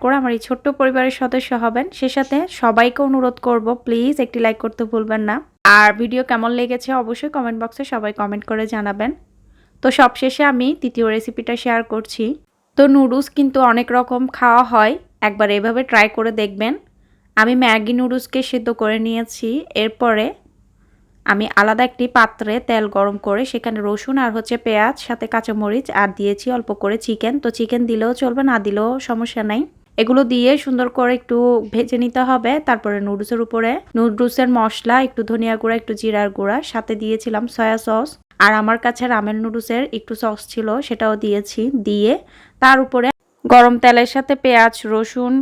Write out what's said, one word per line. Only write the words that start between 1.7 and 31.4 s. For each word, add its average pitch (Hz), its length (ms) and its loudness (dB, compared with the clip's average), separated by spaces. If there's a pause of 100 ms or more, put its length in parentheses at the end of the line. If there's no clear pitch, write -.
সে 262 180 -2
সাথে 269 200 -2 (240)
সবাইকে 240 480 2
অনুরোধ 254 280 0 (100)
করব 233 200 0 (180)
প্লিজ 240 300 0 (100)
একটি 240 200 -6
লাইক 220 200 0
করতে 226 260 -6
ভুলবেন 220 400 -2
না। 226 60 -2 (420)
আর 214 120 6 (100)
ভিডিও 240 300 -2
কেমন 233 200 0 (100)
লেগেছে 247 300 -4 (120)
অবশ্যই 233 340 -8
কমেন্ট 233 260 -4
বক্সে 233 300 -8
সবাই 214 280 -4
কমেন্ট 208 300 -6
করে 220 140 -4 (100)
জানাবেন। 208 360 -4 (720)
তো 262 60 2 (100)
সবশেষে 262 440 2 (100)
আমি 247 140 0 (140)
তৃতীয় 233 340 -2
রেসিপিটা 226 480 -6
শেয়ার 233 200 0 (100)
করছি। 220 320 -6 (540)
তো 277 40 8 (120)
নুডলস 269 320 4 (100)
কিন্তু 269 220 2 (120)
অনেক 240 260 0
রকম 247 260 0 (160)
খাওয়া 247 340 6
হয়, 220 220 4 (320)
একবার 208 220 0 (100)
এভাবে 226 320 0
ট্রাই 220 160 6 (100)
করে 226 140 -2 (100)
দেখবেন। 208 340 -2 (600)
আমি 226 260 4
ম্যাগি 226 360 2
নুডলসকে 254 420 -2 (100)
সিদ্ধ 233 180 -2 (140)
করে 214 140 0 (100)
নিয়েছি, 226 420 -6 (340)
এরপরে 220 440 0 (1000)
আমি 202 200 0 (140)
আলাদা 220 300 2
একটি 247 140 -4 (120)
পাত্রে 220 380 2 (140)
তেল 220 160 0 (120)
গরম 202 200 0 (100)
করে 202 160 0 (100)
সেখানে 226 260 -6 (100)
রসুন 214 360 -4
আর 233 120 -2
হচ্ছে 226 180 -6 (100)
পেঁয়াজ, 220 320 0 (100)
সাথে 233 280 -6
কাঁচামরিচ 220 520 -2 (140)
আর 202 80 2 (100)
দিয়েছি 202 280 -4 (100)
অল্প 226 140 -6 (120)
করে 202 140 0 (100)
চিকেন। 220 360 -2
তো 240 140 -2
চিকেন 240 340 -2
দিলেও 226 300 0
চলবে, 254 300 -2
না 240 60 2 (100)
দিলেও 208 240 0 (180)
সমস্যা 233 420 -4
নাই। 226 120 0 (360)
এগুলো 254 240 4 (100)
দিয়ে 247 180 4 (140)
সুন্দর 247 240 -2 (100)
করে 247 220 2
একটু 240 160 -4 (360)